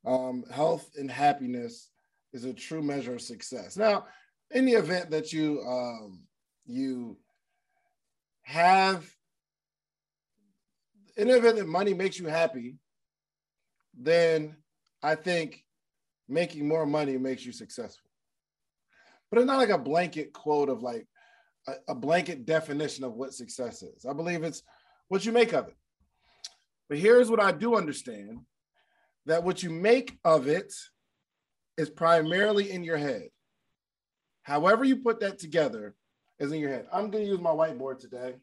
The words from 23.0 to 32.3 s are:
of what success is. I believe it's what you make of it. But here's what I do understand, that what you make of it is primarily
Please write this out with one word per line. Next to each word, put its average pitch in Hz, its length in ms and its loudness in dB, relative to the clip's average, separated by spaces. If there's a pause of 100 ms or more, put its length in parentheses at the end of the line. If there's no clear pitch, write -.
of 117 100 -8
what 127 200 -10
success 120 480 -12
is. - 240 -20
I 135 60 -6
believe 165 300 -6
it's 160 200 -8 (460)
what 190 160 -2
you 226 80 -2
make 233 200 6
of 135 160 -2
it. - 80 -20 (1120)
But 147 100 -6
here's 226 320 8
what 226 100 2
I 196 120 4
do 220 240 0
understand, 120 640 -6 (840)
that 165 180 0
what 185 180 -2
you 175 80 -6
make 220 540 2
of 151 240 6
it 175 260 -2 (1040)
is 151 100 -2
primarily 180 840 2